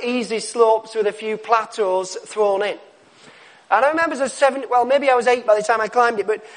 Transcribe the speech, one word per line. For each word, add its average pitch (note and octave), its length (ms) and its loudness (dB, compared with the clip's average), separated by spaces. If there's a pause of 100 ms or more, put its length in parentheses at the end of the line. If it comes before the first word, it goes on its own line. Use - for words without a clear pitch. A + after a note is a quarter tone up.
easy A#3 360 -2
slopes A3 540 0
with G#3+ 140 0
a G3+ 40 -2
few A3 240 -6
plateaus G#3 800 -2 (120)
thrown G3+ 340 0
in. G3+ 160 -6 (920)
And G#3+ 140 2
I C#4+ 60 4
remember D#4+ 240 0
as C4 80 -4
a C4 80 -2
seven, C4+ 400 0
well, B3 160 2
maybe C4+ 240 2
I B3+ 60 6
was A#3+ 120 0
eight B3 180 2
by G#3+ 120 4
the G#3+ 40 -2
time A3 200 0
I G#3+ 80 -4
climbed A#3 300 2
it, F#3+ 80 -4
but G#3 140 -2 (160)